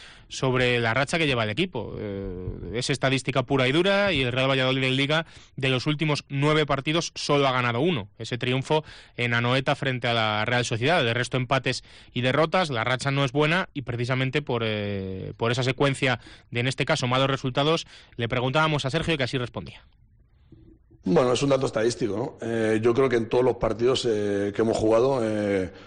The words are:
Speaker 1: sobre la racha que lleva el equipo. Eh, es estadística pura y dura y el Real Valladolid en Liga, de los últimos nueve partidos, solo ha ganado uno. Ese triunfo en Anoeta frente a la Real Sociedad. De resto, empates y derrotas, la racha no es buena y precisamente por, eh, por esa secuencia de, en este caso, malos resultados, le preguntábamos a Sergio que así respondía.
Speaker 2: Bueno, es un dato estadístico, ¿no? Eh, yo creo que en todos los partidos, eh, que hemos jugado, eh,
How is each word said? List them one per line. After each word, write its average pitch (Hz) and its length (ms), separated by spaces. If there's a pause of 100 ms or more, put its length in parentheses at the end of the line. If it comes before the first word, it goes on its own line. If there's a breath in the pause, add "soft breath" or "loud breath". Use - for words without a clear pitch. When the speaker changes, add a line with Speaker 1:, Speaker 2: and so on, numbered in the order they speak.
(300 loud breath)
Speaker 1:
sobre 127 480
la 113 140
racha 139 240
que 160 100
lleva 120 180
el 107 60
equipo. 113 480
Eh, 92 760
es 123 160
estadística 131 540
pura 131 220
y 131 60
dura 196 400
y 143 80
el 123 100
Real 131 200
Valladolid 131 340
en 131 120
Liga, 151 280 (320 loud breath)
de 131 140
los 127 160
últimos 151 420
nueve 147 380
partidos, 147 480
solo 143 340
ha 131 40
ganado 120 280
uno. 151 380
Ese 117 180
triunfo 131 480 (320 loud breath)
en 120 160
Anoeta 127 420
frente 127 320
a 117 60
la 110 320
Real 123 220
Sociedad. 127 360
De 117 120
resto, 123 240
empates 127 440 (300 loud breath)
y 123 80
derrotas, 156 480
la 113 160
racha 127 260
no 139 140
es 123 80
buena 151 400
y 143 100
precisamente 131 600
por, 120 240
eh, 101 720
por 113 120
esa 123 120
secuencia 131 580 (300 loud breath)
de, 120 100
en 127 80
este 143 160
caso, 151 220
malos 131 240
resultados, 139 560 (320 loud breath)
le 117 100
preguntábamos 139 560
a 131 60
Sergio 160 260
que 135 80
así 127 140
respondía. 110 440 (1200)
Speaker 2:
Bueno, 143 280
es 120 100
un 143 80
dato 135 160
estadístico, 113 520
¿no? 117 280
Eh, 110 360
yo 120 100
creo 135 160
que 120 80
en 113 140
todos 123 140
los 120 120
partidos, 117 500
eh, 101 480
que - 60
hemos 110 160
jugado, 113 460
eh, 104 480 (160 loud breath)